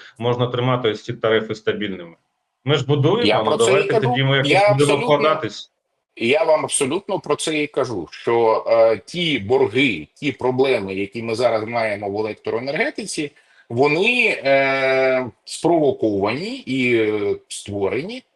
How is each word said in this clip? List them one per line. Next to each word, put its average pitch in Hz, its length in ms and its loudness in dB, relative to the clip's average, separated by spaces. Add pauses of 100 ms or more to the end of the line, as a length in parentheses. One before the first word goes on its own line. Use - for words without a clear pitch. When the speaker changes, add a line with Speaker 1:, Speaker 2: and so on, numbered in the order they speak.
(180)
Speaker 1:
можна 120 280 -2
тримати 123 440 0
ось 104 140 -6
ці 117 80 -8
тарифи 110 420 0
стабільними? 95 600 -6 (500)
Ми 139 100 2
ж 127 120 0
будуємо, 147 360 2
Speaker 2:
Я - 200 2
Speaker 1:
ну, - 20 -2
Speaker 2:
про 151 120 0
це 151 80 2
і - 20 4
Speaker 1:
давайте 196 220 2
Speaker 2:
кажу. 226 200 2
Speaker 1:
тоді - 160 0
ми 135 120 2
якось 143 160 2
Speaker 2:
Я 180 80 4
Speaker 1:
будемо 147 320 4
Speaker 2:
абсолютно, 120 140 0 (100)
Speaker 1:
вкладатись. 143 540 -2 (460)
Speaker 2:
я 135 280 2
вам 151 200 4
абсолютно 160 560 -2
про 147 160 -2
це 156 260 -2
і 147 40 -4
кажу: 120 440 -4
що, 117 580 0
е, 113 380 4
ті 165 320 -2
борги, 113 760 0
ті 147 180 -6
проблеми, 123 640 0
які 101 280 -8
ми 113 120 -4
зараз 113 340 0
маємо 107 420 -4
в 101 80 -4
електроенергетиці, 143 1120 -6 (360)
вони, 180 760 2
е, 135 840 2 (180)
спровоковані 139 1120 0
і, 127 400 0
е, 107 400 0 (120)
створені 101 760 -6 (140)